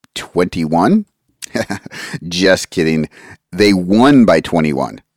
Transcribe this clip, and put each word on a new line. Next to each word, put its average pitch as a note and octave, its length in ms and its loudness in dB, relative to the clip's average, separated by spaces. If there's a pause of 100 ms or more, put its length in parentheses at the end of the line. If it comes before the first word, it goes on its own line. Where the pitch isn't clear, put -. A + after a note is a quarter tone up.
(140)
twenty-one. F2+ 920 -2 (460)
<laughs> - 760 -10
Just F#2 420 0
kidding. D#2+ 380 -2 (420)
They G#2 220 2
won A2 520 4
by E2+ 160 0
twenty-one. C#2 600 -4 (140)